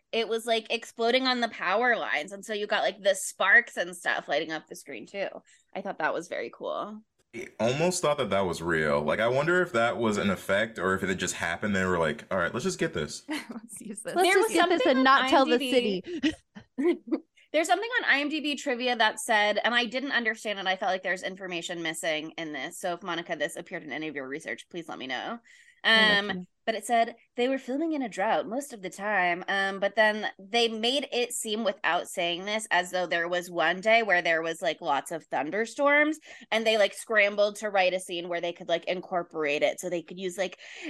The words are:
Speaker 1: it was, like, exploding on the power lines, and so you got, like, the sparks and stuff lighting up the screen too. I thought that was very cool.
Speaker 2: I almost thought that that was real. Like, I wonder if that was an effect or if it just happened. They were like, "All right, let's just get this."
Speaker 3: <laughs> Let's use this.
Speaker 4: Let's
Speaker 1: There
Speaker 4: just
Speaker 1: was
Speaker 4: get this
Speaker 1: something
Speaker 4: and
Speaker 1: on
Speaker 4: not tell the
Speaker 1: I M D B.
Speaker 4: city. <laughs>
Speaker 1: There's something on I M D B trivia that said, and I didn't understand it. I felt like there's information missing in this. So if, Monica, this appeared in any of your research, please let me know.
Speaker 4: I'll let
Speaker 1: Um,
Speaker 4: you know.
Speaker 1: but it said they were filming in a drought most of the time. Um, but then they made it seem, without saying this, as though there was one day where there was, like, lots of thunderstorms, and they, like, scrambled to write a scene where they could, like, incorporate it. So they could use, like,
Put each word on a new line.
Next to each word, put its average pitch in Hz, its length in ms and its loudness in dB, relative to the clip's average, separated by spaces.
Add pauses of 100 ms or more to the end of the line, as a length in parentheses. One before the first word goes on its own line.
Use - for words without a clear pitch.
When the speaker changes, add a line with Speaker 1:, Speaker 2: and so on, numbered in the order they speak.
(120)
Speaker 1:
it 226 160 0
was, 226 200 -2
like, 226 240 0
exploding 240 560 0
on 247 140 2
the 233 80 2
power 220 460 2
lines, 151 360 -2
and 196 140 -14
so 220 80 -8
you 208 140 -4
got, 190 160 0
like, 190 180 -2
the 196 140 4
sparks 208 640 4
and 180 180 -4
stuff - 320 -2
lighting 156 240 0
up 156 160 -6
the - 80 -18
screen - 320 -14
too. 196 200 -6 (480)
I 190 60 -6
thought 190 180 -8
that 151 140 0
was 160 140 -6
very 113 260 -6
cool. 160 480 -8 (340)
Speaker 2:
I 117 100 -12 (140)
almost 147 420 2
thought 147 160 2
that 113 140 -2
that 98 160 2
was 80 160 -4
real. 80 400 2
Like, 85 160 0
I 113 80 2
wonder 156 340 2
if 175 120 -2
that 117 240 2
was 110 200 0
an 98 140 2
effect 101 480 0
or 95 160 2
if 90 80 -2
it 92 120 2
just 87 200 -2
happened. 92 400 -2
They 92 100 2
were 90 140 2
like, 76 320 0
"All 92 80 2
right, 85 120 2
let's 127 120 -4
just 180 160 -4
get 160 160 -2
this." - 300 -6
Speaker 3:
<laughs> - 40 -10
Let's - 500 -10
use 196 220 -14
this. - 140 -8
Speaker 4:
Let's 349 140 4
Speaker 1:
There 392 60 4
Speaker 4:
just 392 140 4
Speaker 1:
was - 40 -2
Speaker 4:
get 339 160 4
this 339 120 2
Speaker 1:
something - 80 2
Speaker 4:
and 254 80 4
Speaker 1:
on 262 60 4
Speaker 4:
not 262 260 6
tell 269 160 6
the 311 60 0
Speaker 1:
I - 20 4
M 247 60 4
D 262 120 -2
B. 220 320 2 (800)
Speaker 4:
city. 320 240 2
<laughs> - 480 -8
Speaker 1:
There's 311 140 2
something 392 220 0 (100)
on 320 100 0
I 269 120 4
M 294 80 -2
D 311 120 -4
B 285 140 -2
trivia 247 400 -2
that 220 240 2
said, 208 440 2
and 233 120 2
I 240 100 2
didn't 254 260 -6
understand 220 460 -2
it. 190 80 -6
I 185 100 2
felt 190 160 0
like 185 120 -2
there's 185 180 -2
information 180 600 -8
missing 160 560 -4
in 160 120 -8
this. 147 280 -10
So 175 140 -4
if, 170 100 -10
Monica, 170 320 -6
this 160 220 -2
appeared 175 260 -10
in 151 80 -14
any 156 160 -6
of 147 80 -8
your 135 120 -8
research, 131 440 -10
please 165 180 -10
let 87 80 -10
me 117 80 -10
know. 131 320 -6 (480)
Speaker 4:
I'll 220 240 6
let 202 100 4
Speaker 1:
Um, 202 80 -2
Speaker 4:
you 196 80 -4
know. 180 100 -8 (200)
Speaker 1:
but 220 100 0
it 214 100 -10
said 233 300 2 (220)
they 247 100 2
were 269 100 0
filming 294 360 -2
in 285 80 -2
a 233 80 -4
drought 190 360 0
most 247 280 -6
of 208 80 -16
the 180 80 -8
time. 185 580 0
Um, 196 320 0
but 202 160 0
then 214 320 4 (100)
they 226 300 0
made 240 460 -2
it 240 180 -2
seem, 220 320 -4
without 175 460 0
saying 175 360 -4
this, 214 240 -4
as 180 220 0
though 180 160 -2
there 170 220 0
was 180 200 -2
one 170 300 2
day 226 240 4
where 180 180 4
there 165 220 2
was, 165 180 -4
like, 160 200 -2
lots 147 300 -2
of 160 160 -8
thunderstorms, 277 920 0 (320)
and 226 160 0
they, 220 100 4
like, 202 160 4
scrambled 208 600 2
to 214 140 -6
write 185 240 4
a 185 60 0
scene 175 280 -8
where 170 140 -4
they 175 100 -2
could, 170 160 -12
like, 170 180 0
incorporate 156 800 -2
it. 135 160 2
So 180 100 -8
they 175 140 -2
could 180 160 -14
use, 185 180 -6
like, 185 220 -4 (300)